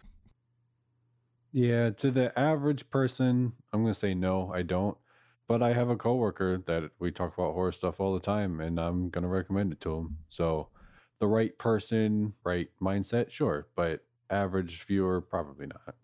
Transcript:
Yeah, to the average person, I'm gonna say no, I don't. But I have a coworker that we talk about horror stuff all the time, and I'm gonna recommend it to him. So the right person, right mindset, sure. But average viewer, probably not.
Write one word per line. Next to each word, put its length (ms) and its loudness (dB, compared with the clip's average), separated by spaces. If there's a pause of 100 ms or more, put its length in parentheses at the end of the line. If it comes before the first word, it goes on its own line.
(1500)
Yeah, 380 4
to 200 0
the 280 2
average 500 0
person, 640 2 (220)
I'm 80 2
gonna 100 2
say 220 0
no, 360 0
I 120 -2
don't. 340 -2 (500)
But 160 2
I 120 4
have 160 2
a 60 0
coworker 600 0
that 420 -2
we 120 -2
talk 240 -4
about 180 -2
horror 200 0
stuff 280 -4
all 140 0
the 60 -2
time, 400 -2
and 200 -2
I'm 300 -2
gonna 180 -2
recommend 440 0
it 80 -12
to 140 -4
him. 240 -8 (120)
So 400 -2 (480)
the 80 0
right 320 2
person, 720 0 (100)
right 280 -2 (100)
mindset, 500 0
sure. 460 -2
But 300 -2 (240)
average 540 -2
viewer, 360 2
probably 460 -8
not. 380 -16